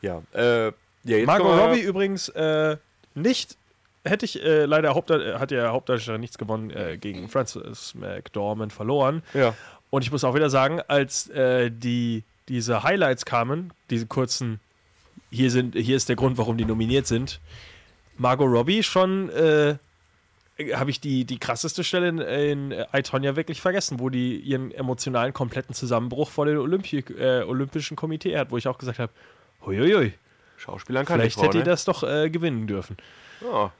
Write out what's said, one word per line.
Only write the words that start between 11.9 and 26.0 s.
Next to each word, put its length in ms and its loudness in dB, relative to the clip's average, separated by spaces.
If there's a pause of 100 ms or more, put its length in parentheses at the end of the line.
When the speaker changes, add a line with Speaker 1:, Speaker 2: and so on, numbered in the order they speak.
Speaker 2:
diese 340 0
Highlights 420 2
kamen, 480 -2 (160)
diese 180 -2
kurzen, 540 -4 (680)
hier 200 2
sind, 260 2
hier 200 2
ist 140 0
der 60 2
Grund, 200 2
warum 220 0
die 80 0
nominiert 400 2
sind, 340 -2 (760)
Margot 340 4
Robbie 300 4
schon, 480 2
äh, 460 4 (1000)
habe 160 -2
ich 100 -4
die, 240 0
die 140 -8
krasseste 460 -4
Stelle 240 0
in, 100 -2
in 680 -2 (100)
I, 80 4
Tonya 340 -2
wirklich 260 -6
vergessen, 380 0
wo 100 -2
die 300 -2
ihren 320 -4
emotionalen, 600 -2
kompletten 420 -6
Zusammenbruch 560 -2